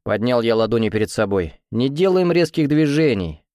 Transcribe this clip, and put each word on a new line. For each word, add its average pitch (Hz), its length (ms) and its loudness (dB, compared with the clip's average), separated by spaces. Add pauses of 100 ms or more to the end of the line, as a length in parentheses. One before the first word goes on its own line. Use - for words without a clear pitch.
поднял 113 400 -2
я 113 120 2
ладони 110 360 0
перед 107 200 -2
собой. 98 440 -2 (160)
«Не 120 180 0
делаем 180 420 2
резких 160 380 0
движений. 143 760 0 (120)